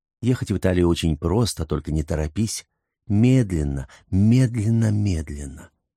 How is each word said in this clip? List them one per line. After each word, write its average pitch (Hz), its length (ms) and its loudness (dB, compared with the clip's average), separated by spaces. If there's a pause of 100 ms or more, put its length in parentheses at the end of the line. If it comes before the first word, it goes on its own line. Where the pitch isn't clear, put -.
(200)
ехать 123 300 -2
в 98 80 0
Италию 90 320 2
очень 82 260 0
просто, 87 480 -2
только 76 280 -4
не 78 100 0
торопись. 78 640 -4 (400)
Медленно, 98 840 0 (220)
медленно, 113 800 2
медленно. 76 800 -6 (260)